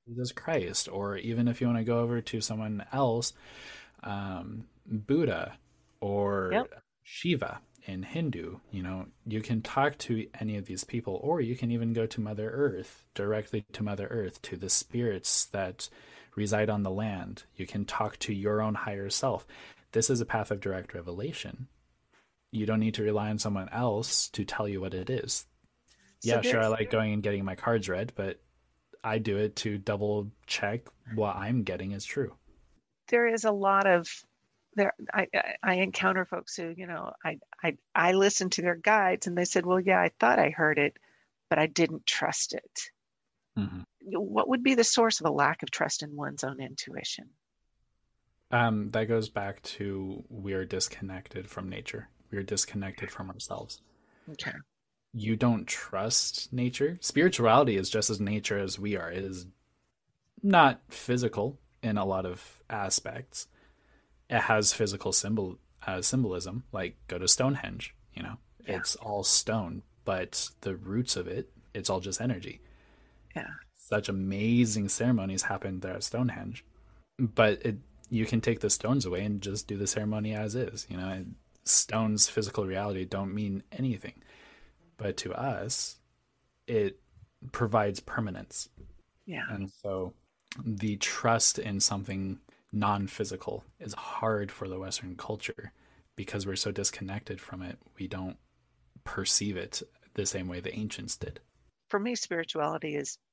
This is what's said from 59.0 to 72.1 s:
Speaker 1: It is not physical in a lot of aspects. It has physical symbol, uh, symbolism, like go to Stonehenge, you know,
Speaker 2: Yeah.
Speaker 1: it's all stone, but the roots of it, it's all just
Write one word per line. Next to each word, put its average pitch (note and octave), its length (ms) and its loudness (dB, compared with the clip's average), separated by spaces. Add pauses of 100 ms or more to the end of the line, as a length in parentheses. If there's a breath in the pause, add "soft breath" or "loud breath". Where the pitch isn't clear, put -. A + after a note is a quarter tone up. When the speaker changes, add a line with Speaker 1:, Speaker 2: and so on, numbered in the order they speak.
Speaker 1:
It F#2+ 140 -4
is F#2 220 -8 (960)
not E3 460 8
physical B2 680 0 (240)
in G#2+ 140 2
a G2 80 2
lot F#2+ 220 0
of - 420 -10
aspects. - 800 -4 (800 soft breath)
It A#2+ 120 2
has G#2+ 320 4
physical G2 400 -2
symbol, G2+ 460 0 (280)
uh, F#2 160 -2
symbolism, G2+ 680 0
like F#2 240 -6 (120)
go F2+ 100 -6
to F2+ 100 0
Stonehenge, - 640 2 (200)
you - 80 -10
know, B2 160 -10 (280)
Speaker 2:
Yeah. - 100 -4
Speaker 1:
it's - 200 -2
all G#2 260 -4
stone, G2 600 2 (220)
but - 460 -2 (120)
the G2 140 -2
roots G2 400 -2
of F2 120 -4
it, A2 220 -6 (240)
it's G2+ 160 -2
all F#2+ 100 0
just F#2+ 200 -6